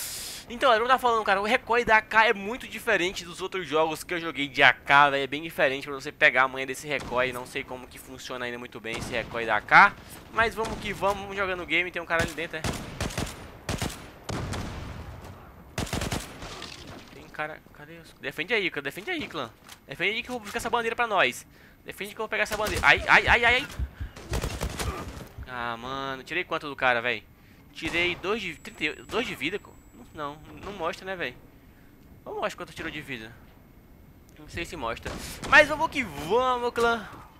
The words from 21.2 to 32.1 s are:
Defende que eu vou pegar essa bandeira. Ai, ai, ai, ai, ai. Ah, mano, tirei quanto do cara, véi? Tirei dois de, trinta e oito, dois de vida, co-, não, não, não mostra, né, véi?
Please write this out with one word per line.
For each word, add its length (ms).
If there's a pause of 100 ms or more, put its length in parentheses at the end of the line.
Defende 300
que 40
eu 40
vou 60
pegar 140
essa 140
bandeira. 280
Ai, 220
ai, 200
ai, 180
ai, 100
ai. 120 (1800)
Ah, 260
mano, 460
tirei 200
quanto 260
do 60
cara, 260
véi? 220 (500)
Tirei 420
dois 260
de, 140
trinta 280
e 60
oito, 160
dois 200
de 80
vida, 240
co-, 160 (400)
não, 220
não, 180 (120)
não 80
mostra, 320
né, 100
véi? 200 (880)